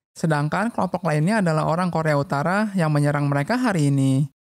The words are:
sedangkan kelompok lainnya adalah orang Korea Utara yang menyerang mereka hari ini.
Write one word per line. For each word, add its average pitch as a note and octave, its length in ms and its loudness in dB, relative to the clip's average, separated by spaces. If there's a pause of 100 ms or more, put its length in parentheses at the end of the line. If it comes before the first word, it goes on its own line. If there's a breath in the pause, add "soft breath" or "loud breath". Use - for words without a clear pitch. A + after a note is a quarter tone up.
(160)
sedangkan D#3+ 560 -2
kelompok F#3 320 -4
lainnya E3+ 400 0
adalah D#3 240 0
orang E3+ 240 0
Korea D#3 240 0
Utara E3 560 -2
yang E3+ 160 0
menyerang D3 400 2
mereka D3 320 -2
hari E3+ 320 2
ini. C3+ 400 2 (260)